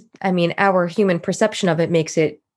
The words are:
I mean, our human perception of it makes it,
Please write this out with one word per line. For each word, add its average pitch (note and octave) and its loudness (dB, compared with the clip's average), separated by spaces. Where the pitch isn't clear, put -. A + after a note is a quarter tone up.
I F#3+ -2
mean, E3+ 0
our F#3 2
human F3 0
perception G3+ -2
of E3 0
it D#3+ 0
makes D#3+ 0
it, D3+ 0